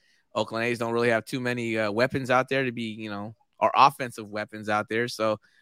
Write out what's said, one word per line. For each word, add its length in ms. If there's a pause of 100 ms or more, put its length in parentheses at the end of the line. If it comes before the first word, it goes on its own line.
(340)
Oakland 320
A's 140
don't 120
really 180
have 160
too 140
many, 380
uh, 140
weapons 400
out 180
there 160
to 60
be, 140
you 260
know, 240 (240)
or 160
offensive 520
weapons 400
out 220
there. 180
So 320 (220)